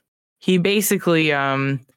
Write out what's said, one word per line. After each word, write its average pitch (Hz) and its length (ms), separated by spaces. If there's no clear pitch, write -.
He 185 180
basically, 180 760
um, 139 480